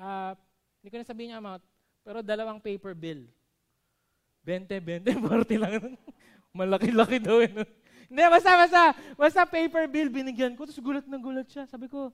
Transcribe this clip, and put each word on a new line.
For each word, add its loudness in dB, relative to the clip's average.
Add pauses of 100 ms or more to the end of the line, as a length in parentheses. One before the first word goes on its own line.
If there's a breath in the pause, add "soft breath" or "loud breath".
Ah, -10 (480)
hindi -20
ko -16
na -14
sabihin -16
yung -16
amount, -16 (380)
pero -14
dalawang -6
paper -10
bill. -12 (1120)
Bente, -8
bente, -4
<laughs> -4
forty 0
lang. -6 (600 soft breath)
Malaki-laki 2
daw 4
yun. -2 (400 loud breath)
Hindi, 0
basta, 6
basta. 6 (340 loud breath)
Basta 4
paper 0
bill, -2
binigyan -4
ko. -14
Tapos -16
gulat -6
na -10
gulat -8
siya. -14
Sabi -16
ko, -10